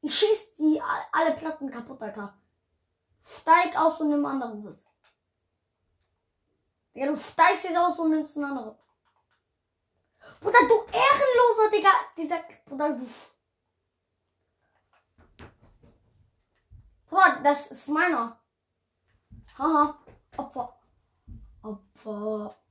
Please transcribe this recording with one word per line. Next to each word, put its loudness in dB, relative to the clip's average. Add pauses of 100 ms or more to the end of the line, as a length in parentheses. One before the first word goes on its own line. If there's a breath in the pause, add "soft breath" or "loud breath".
Ich -6
schieß 0
die 2
a-, -6
alle 0
Platten -8
kaputt, -14
Alter. -12 (840)
Steig 2
aus 0
und -2
nimm 0
einen -4
anderen -12
Sitz. -20 (2000)
Digga, -6
du -2
steigst 2
jetzt -2
aus 2
und 0
nimmst -2
einen -6
anderen. -12 (1600 loud breath)
Bruder, 4 (100)
du 8 (180)
ehrenloser, 4
Digga. 4 (260)
Dieser, -6 (220)
Bruder, -4
du. -10 (4000)
Bruder, 4
das 0
ist -14
meiner. -2 (1160)
Haha, 0 (380)
Opfer. -12 (840)
Opfer. -10 (140)